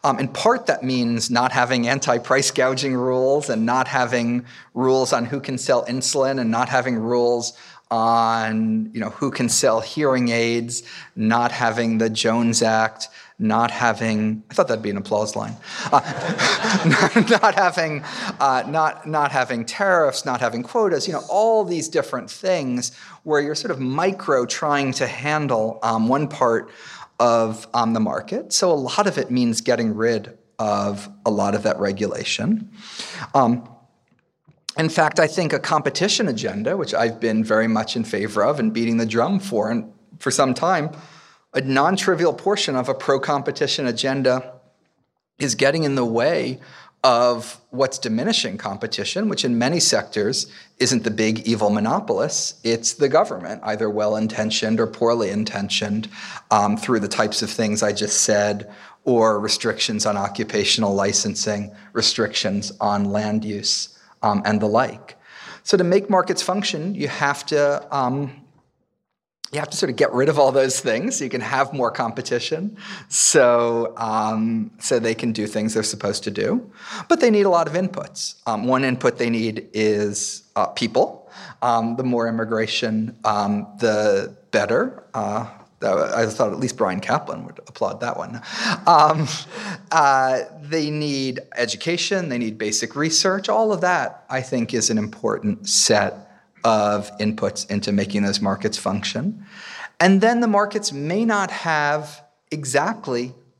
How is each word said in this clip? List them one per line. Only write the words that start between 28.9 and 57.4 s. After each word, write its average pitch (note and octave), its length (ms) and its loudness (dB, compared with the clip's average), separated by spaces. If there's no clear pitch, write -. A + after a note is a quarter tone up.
of E3 100 -2
it B2+ 140 -2
means A#2+ 280 2
getting A2+ 360 0
rid A2 420 -2
of G2+ 480 -2
a A2 40 2
lot G2+ 260 0
of G2+ 80 -4
that G#2+ 160 0
regulation. G#2 920 -2
Um, B2 340 4
in D#3+ 100 2
fact, D#3+ 300 2
I D#3+ 80 6
think D#3+ 260 -2
a C#3+ 60 0
competition E3+ 720 0
agenda, A2+ 480 -4
which E3+ 180 -6
I've A2+ 240 0
been A2 240 0
very A2 240 2
much A2 300 0
in A2+ 80 -2
favor G#2 400 0
of D3 160 2
and A2 120 0
beating A#2 260 0
the A#2 80 0
drum A#2+ 340 0
for, G#2+ 300 -2
and A#2 220 -4
for C3+ 100 -2
some C3+ 240 4
time, D#3+ 360 0
a C#3 40 0
non-trivial D#3 720 2
portion G3 420 -2
of C3 140 -2
a C3+ 60 0
pro-competition C#3 920 -2
agenda B2+ 560 0
is C3+ 160 -2
getting C#3 300 2
in C#3 100 0
the C3 100 0
way B2+ 540 0
of A#2+ 560 2
what's C3 260 0
diminishing A#2 600 -2
competition, A2 720 -4
which - 160 -2
in B2 120 2
many C3 220 2
sectors G#2 680 0
isn't B2+ 260 0
the A#2 80 0
big A2 340 0
evil G#2+ 240 2
monopolists, A2 840 -2
it's A2+ 300 -2
the C#3+ 140 2
government, B2+ 540 0
either G#2+ 260 -2
well-intentioned G#2+ 920 0
or A2+ 80 2
poorly A#2 420 0
intentioned, G#2 800 -4
um, G#2 260 4
through A2+ 220 0
the G2+ 80 -2
types G#2 340 0